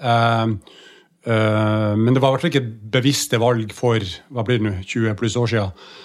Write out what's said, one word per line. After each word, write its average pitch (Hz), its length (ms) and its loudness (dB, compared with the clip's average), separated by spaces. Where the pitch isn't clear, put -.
Ehm, 117 600 0
eh, 107 720 2
men 117 180 4
det 131 80 2
var 135 80 4
i 135 60 2
hvert - 80 -6
fall 131 80 -2
ikke 127 180 0
bevisste 127 480 0
valg 113 320 0
for, 117 260 0
hva 120 160 -4
blir 123 140 0
det 107 80 0
nå, 98 60 -4
tjue 113 320 -2
pluss 110 180 -2
år 120 140 0
siden, 101 220 -2